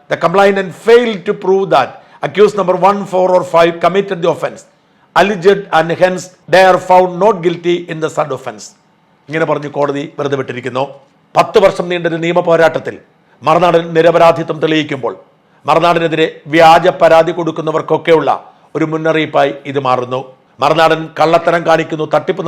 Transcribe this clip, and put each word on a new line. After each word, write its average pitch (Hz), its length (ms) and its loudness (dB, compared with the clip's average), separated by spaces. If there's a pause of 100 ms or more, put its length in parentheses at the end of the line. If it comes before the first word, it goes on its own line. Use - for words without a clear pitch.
(120)
the 143 120 -2
complainant 196 460 0 (160)
failed 226 320 2 (100)
to 202 40 0 (120)
prove 190 200 0 (100)
that 123 140 2 (380)
accused 202 340 2
number 180 160 -2 (120)
one, 202 100 0 (140)
four 185 140 0 (120)
or 175 40 -2 (120)
five 170 180 4 (100)
committed 185 420 -2
the 170 100 0
offence 123 260 -10 (600)
alleged 196 400 2 (180)
and 160 100 0 (140)
hence 185 200 0 (300)
they 180 180 6
are 180 80 2 (120)
found 185 200 4 (120)
not 214 120 2 (100)
guilty 175 300 -2 (180)
in 160 120 -10
the 151 100 -4
said 151 220 -4
offence. 110 280 -14 (640)
ഇങ്ങനെ 160 220 -4
പറഞ്ഞ് 147 260 -6
കോടതി 143 280 -2 (140)
വെറുതെ 139 220 -4
വിട്ടിരിക്കുന്നു. 123 440 -8 (520)
പത്ത് 175 280 2
വർഷം 180 260 0
നീണ്ടൊരു 170 340 -4
നിയമ 170 240 0
പോരാട്ടത്തിൽ 160 480 0 (520)
മറുനാടൻ 170 360 2 (120)
നിരപരാധിത്വം 165 680 2
തെളിയിക്കുമ്പോൾ 147 500 -4 (540)
മറുനാടനെതിരെ 160 580 2 (280)
വ്യാജ 165 340 6 (140)
പരാതി 165 360 4
കൊടുക്കുന്നവർക്കൊക്കെയുള്ള 156 920 -2 (460)
ഒരു 156 180 -2
മുന്നറിയിപ്പായി 156 580 0 (180)
ഇത് 139 160 -6
മാറുന്നു. 127 340 -2 (420)
മറുനാടൻ 160 380 2 (200)
കള്ളത്തരം 165 480 2
കാണിക്കുന്നു, 160 360 -2 (120)
തട്ടിപ്പ് 165 320 -4